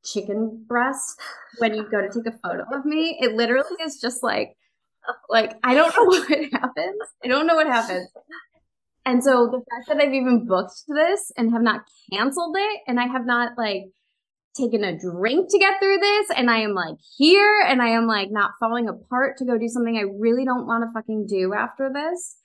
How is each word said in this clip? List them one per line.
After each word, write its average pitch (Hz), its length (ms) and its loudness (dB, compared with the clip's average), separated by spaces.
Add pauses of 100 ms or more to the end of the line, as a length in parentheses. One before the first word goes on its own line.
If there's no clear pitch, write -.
chicken 220 600 -6
breast 247 540 -4 (380)
when 226 160 0
you 214 160 -6
go 208 100 0
to 196 80 -4
take 226 240 -6
a - 100 -20
photo 180 300 -8
of 269 120 -8
me. 311 360 -2
It 226 140 0
literally 247 500 0
is 302 160 -10
just 247 220 -6
like, 202 340 -4 (720)
like, 220 260 0 (100)
I 247 100 4
don't 330 220 4
know 453 80 6
<laughs> - 0 -
what 359 240 4 (240)
happens. 339 480 -4 (240)
I 254 40 -4
don't 285 180 2
know 330 100 4
what 311 100 2
happens. 208 420 -2 (960)
And 247 180 2
so 254 280 4
the 254 80 -4 (100)
fact 240 200 -12
that 302 120 0
I've 285 140 4
even 247 320 2
booked 185 420 -2
this 320 480 0
and 233 160 0
have 233 100 0
not 220 200 2 (280)
canceled 277 460 -2
it, 403 300 -2
and 247 140 0
I 247 80 0
have 247 180 -4
not, 240 320 -2
like, 202 280 -4 (720)
taken 220 280 0
a 175 120 -2
drink 196 540 0
to 403 80 4
get 392 220 4
through 392 180 4
this, 403 280 2 (100)
and 247 120 2
I 226 100 4
am, 214 160 -2
like, 165 240 -4 (180)
here, 403 500 6
and 262 160 2
I 233 60 2
am, 226 180 2
like, 208 240 0
not 202 300 0
falling 233 280 -2
apart 254 500 -4
to 262 60 -6
go 247 140 0
do 226 80 -2
something 233 300 -2
I 214 80 -2 (160)
really 233 240 2
don't 247 220 -2
wanna 233 280 -2
fucking 220 320 -6
do 190 260 -2
after 233 400 -4
this 320 520 -6